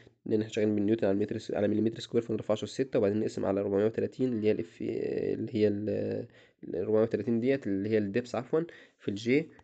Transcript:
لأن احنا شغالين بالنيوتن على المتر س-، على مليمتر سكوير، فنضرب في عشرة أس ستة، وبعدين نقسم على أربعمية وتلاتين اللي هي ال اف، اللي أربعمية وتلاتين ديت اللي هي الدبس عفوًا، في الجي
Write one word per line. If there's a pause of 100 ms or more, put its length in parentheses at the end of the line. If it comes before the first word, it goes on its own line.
(260)
لأن
احنا
شغالين
بالنيوتن
على
المتر
س-،
على
مليمتر
سكوير،
فنضرب
في
عشرة
أس
ستة،
وبعدين
نقسم
على
أربعمية
وتلاتين
اللي
هي
ال
اف، (1800)
اللي
أربعمية
وتلاتين
ديت
اللي
هي
الدبس
عفوًا، (340)
في
الجي (160)